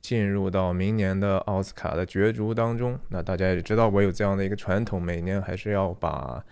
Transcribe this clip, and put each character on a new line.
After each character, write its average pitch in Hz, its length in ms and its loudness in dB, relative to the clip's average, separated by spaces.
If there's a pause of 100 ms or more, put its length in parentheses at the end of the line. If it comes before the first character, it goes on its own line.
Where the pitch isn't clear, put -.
进 110 260 0
入 98 220 0
到 92 240 2
明 98 240 0
年 95 220 2
的 98 220 2
奥 98 200 0
斯 95 140 -6
卡 - 200 -4
的 90 80 0
角 101 300 2
逐 110 220 -2
当 117 200 0
中。 123 220 -2 (120)
那 92 120 -4
大 92 160 -2
家 95 120 2
也 90 120 2
知 107 140 -2
道 113 120 6
我 98 140 4
有 98 100 4
这 101 140 0
样 98 100 2
的 98 80 0
一 95 60 -2
个 104 60 -4
传 101 280 0
统， 104 160 -4
每 87 220 -2
年 95 180 -2
还 95 160 -4
是 104 160 -4
要 95 220 0
把 67 580 -6